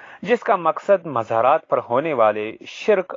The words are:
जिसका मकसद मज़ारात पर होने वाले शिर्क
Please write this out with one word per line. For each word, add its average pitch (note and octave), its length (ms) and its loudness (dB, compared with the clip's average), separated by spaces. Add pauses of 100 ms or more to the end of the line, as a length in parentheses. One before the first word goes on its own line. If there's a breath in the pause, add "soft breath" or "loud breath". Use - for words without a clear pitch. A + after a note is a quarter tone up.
(240 loud breath)
जिसका G#3+ 320 0
मकसद E3+ 500 0
मज़ारात A#2+ 580 0
पर C3+ 140 -2
होने B2+ 340 -2
वाले G#2+ 540 0
शिर्क - 500 -2